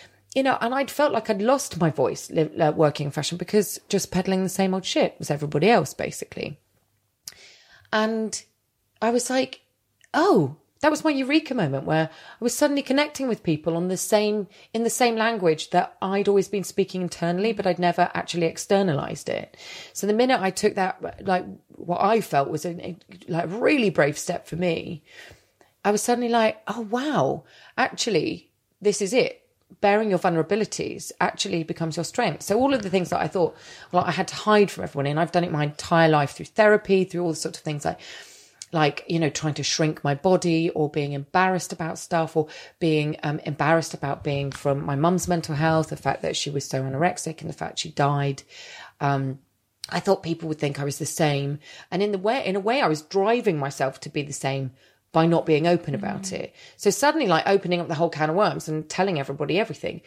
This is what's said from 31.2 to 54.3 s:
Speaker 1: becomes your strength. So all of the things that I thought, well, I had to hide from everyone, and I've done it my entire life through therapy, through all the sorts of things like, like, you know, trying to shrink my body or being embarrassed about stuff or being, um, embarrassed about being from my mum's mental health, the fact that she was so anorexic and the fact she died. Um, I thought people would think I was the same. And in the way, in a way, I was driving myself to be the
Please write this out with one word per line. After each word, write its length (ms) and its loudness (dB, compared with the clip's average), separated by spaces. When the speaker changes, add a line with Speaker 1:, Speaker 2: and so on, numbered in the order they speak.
Speaker 1:
becomes 340 -6
your 60 -4
strength. 400 -4
So 160 0
all 160 4
of 80 -2
the 60 -6
things 200 0
that 100 0
I 80 0
thought, 300 0
well, 140 2
I 60 0
had 160 -2
to 80 -10
hide 340 4
from 140 -10
everyone, 240 -4
and 120 0
I've 120 0
done 120 2
it 80 -4
my 120 0
entire 440 4
life 240 4
through 140 -14
therapy, 580 4
through 200 -4
all 80 0
the 40 -6
sorts 220 -8
of 60 -20
things 200 -6
like, 160 -4
like, 360 0
you 120 0
know, 100 2
trying 260 -2
to 80 -6
shrink 400 -2
my 100 2
body 560 2
or 200 0
being 240 -2
embarrassed 600 0
about 240 -6
stuff 400 -2
or 100 2
being, 440 0
um, 160 -2
embarrassed 540 0
about 300 -6
being 280 -2
from 340 -2
my 100 -2
mum's 320 2
mental 280 -2
health, 340 2
the 80 -8
fact 240 -2
that 140 -2
she 140 -6
was 160 -6
so 180 -4
anorexic 580 -4
and 80 -10
the 40 -10
fact 260 -8
she 100 -8
died. 540 0
Um, 380 -2
I 100 -4
thought 240 0
people 260 -4
would 100 -4
think 200 -2
I 40 -4
was 160 -4
the 60 -6
same. 540 -2
And 140 -2
in 80 0
the 80 -2
way, 260 0
in 100 -2
a 40 -2
way, 220 0
I 60 4
was 140 0
driving 560 2
myself 440 -4
to 80 -14
be 120 -4
the 120 -8